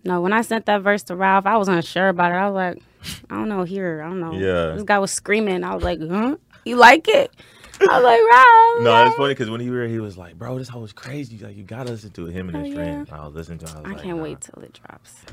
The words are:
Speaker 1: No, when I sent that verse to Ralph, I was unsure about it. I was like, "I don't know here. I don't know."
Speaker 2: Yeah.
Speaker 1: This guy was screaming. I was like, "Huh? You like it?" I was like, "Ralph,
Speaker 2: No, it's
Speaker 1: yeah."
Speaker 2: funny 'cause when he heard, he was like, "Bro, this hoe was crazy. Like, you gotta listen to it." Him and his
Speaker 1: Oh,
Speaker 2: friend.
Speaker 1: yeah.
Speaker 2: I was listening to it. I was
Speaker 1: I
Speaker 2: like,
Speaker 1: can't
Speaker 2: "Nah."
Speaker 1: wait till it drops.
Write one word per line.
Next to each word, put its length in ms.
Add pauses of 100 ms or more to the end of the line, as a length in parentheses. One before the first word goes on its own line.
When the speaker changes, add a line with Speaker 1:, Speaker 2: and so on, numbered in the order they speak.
Speaker 1:
No, 160
when 100
I 100
sent 260
that 140
verse 220
to 140
Ralph, 280
I 120
was 100
unsure 400
about 240
it. 40
I 140
was 60
like, 280 (460)
"I 60
don't 140
know 140
here. 420
I 20
don't 140
know." 120
Speaker 2:
Yeah. 420
Speaker 1:
This 80
guy 160
was 120
screaming. 540
I 100
was 80
like, 160
"Huh? 380 (260)
You 140
like 320
it?" 220 (500)
I 180
was 40
like, 180
"Ralph, 600
Speaker 2:
No, 220
it's 80
Speaker 1:
yeah." 40
Speaker 2:
funny 180
'cause 140
when 120
he 60
heard, 220
he 100
was 180
like, 200
"Bro, 220
this 100
hoe 100
was 140
crazy. 440
Like, 200
you 60
gotta 280
listen 200
to 160
it." 60
Him 160
and 160
his 80
Speaker 1:
Oh, 20
Speaker 2:
friend. 340
Speaker 1:
yeah. 120
Speaker 2:
I 40
was 100
listening 240
to 60
it. 100
I 60
was 40
Speaker 1:
I 80
Speaker 2:
like, 100
Speaker 1:
can't 140
Speaker 2:
"Nah." 60
Speaker 1:
wait 180
till 220
it 180
drops. 400 (120)